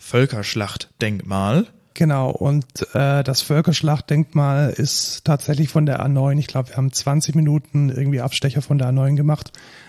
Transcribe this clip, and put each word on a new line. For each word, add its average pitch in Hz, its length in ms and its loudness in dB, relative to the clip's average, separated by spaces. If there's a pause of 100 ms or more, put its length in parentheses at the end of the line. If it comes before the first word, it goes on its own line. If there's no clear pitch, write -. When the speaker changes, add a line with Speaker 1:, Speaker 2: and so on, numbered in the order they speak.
Speaker 1:
Völkerschlachtdenkmal. 107 1700 -2 (280)
Speaker 2:
Genau, 139 360 0
und, 143 340 0 (300)
äh, 139 280 2
das 131 200 -2
Völkerschlachtdenkmal 147 1300 0
ist - 540 -4
tatsächlich 147 440 0
von 151 180 2
der 139 140 0
A 135 80 -2
neun, 139 300 2
ich 147 100 0
glaub, 131 220 -4
wir - 60 -12
haben 131 160 0
zwanzig 147 440 0
Minuten 147 520 2
irgendwie 139 320 0
Abstecher 135 420 -2
von 143 160 0
der 127 100 0
A 127 40 2
neun 135 220 2
gemacht. 147 380 0 (360)